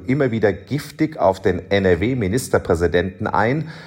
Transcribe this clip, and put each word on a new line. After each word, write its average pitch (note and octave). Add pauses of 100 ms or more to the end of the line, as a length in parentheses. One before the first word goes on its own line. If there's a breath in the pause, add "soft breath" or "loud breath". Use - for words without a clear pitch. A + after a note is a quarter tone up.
immer C3
wieder A2
giftig -
auf F#2
den F2
N-R-W-Ministerpräsidenten F#2+
ein, B2+ (160 loud breath)